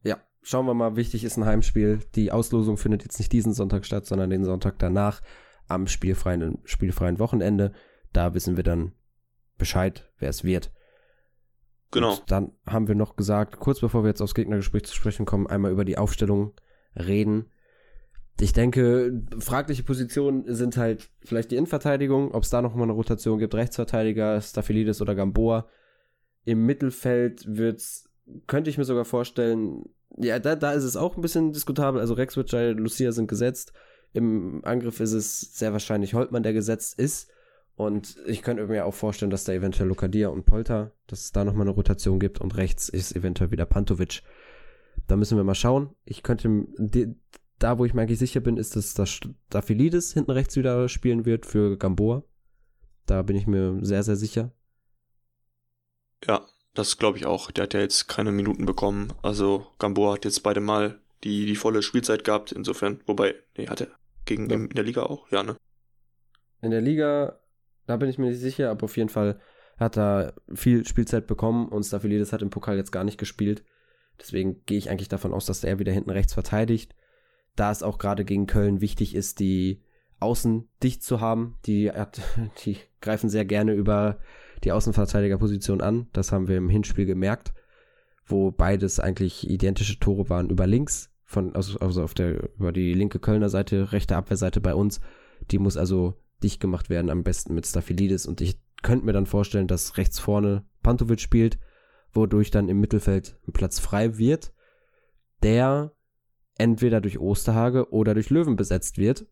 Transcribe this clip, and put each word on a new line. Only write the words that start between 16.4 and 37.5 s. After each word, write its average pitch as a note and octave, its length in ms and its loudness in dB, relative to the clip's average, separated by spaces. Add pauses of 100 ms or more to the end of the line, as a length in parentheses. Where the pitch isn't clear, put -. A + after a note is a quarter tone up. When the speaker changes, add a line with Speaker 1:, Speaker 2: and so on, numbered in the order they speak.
Speaker 1:
reden. G#2 540 0 (920)
Ich G2+ 140 4
denke, B2 680 4 (160)
fragliche C3 420 -4
Positionen C3 720 0
sind A#2+ 240 0
halt A2+ 320 -2 (100)
vielleicht A2+ 300 -4
die B2 60 0
Innenverteidigung, C#3 760 2
ob's A2 180 0
da A#2+ 120 2
nochmal A#2+ 220 0
eine A2+ 80 0
Rotation A2 460 0
gibt, G#2+ 160 -2
Rechtsverteidiger, A2 840 0
Staphylides G#2+ 600 -2
oder G#2 120 -2
Gamboa. A2 540 0 (760)
Im A2+ 200 2
Mittelfeld B2 840 0
wird's, A2 640 -4 (380)
könnte D3+ 240 0
ich C#3 80 -6
mir C#3 60 0
sogar B2 200 0
vorstellen, A#2 800 -2 (320)
ja, A#2+ 220 -2
da, D3 180 0
da D3 160 -2
ist D3 120 0
es A#2+ 120 -4
auch F3 200 -2
ein F#3+ 40 -8
bisschen E3 320 0
diskutabel. C#3 480 -2
Also A#2 140 0
Rex, C3 220 -2
Lucia A#2+ 760 0
sind A2+ 140 -2
gesetzt. A#2 480 -4 (400)
Im G#2+ 500 -2
Angriff A#2+ 360 -2
ist A2 120 0
es G#2+ 280 -4
sehr - 320 -6
wahrscheinlich G#2 420 -2
Holtmann, A#2+ 280 0
der A2 120 0
gesetzt A2 440 -4
ist. - 320 -2 (440)